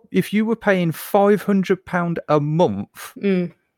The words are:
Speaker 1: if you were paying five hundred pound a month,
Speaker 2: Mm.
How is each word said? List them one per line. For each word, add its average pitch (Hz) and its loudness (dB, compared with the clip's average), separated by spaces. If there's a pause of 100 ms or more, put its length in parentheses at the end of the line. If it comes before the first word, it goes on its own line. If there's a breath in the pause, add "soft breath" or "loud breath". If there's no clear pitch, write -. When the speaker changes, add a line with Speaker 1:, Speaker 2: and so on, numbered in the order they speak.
(120)
Speaker 1:
if 190 0
you 214 2
were 226 -2
paying 180 0
five 202 2
hundred 190 0
pound 170 -4
a 151 2
month, 147 -2
Speaker 2:
Mm. 180 -2 (240)